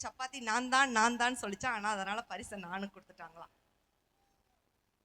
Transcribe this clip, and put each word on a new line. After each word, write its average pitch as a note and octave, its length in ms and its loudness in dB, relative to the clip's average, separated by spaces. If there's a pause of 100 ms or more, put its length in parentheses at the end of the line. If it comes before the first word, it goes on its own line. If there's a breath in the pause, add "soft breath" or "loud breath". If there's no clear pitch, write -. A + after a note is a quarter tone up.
சப்பாத்தி C4 360 -8
நான் A#3 260 0
தான், C4 220 6
நான் A#3 260 6
தான் B3 220 2
சொல்லிச்சா, G3+ 280 -6
ஆனா G#3+ 240 -2
அதனால G3+ 320 -2
பரிசை G3+ 360 -10
நானு F#3+ 360 -6
கொடுத்துட்டாங்களாம். E3 560 -20 (1500)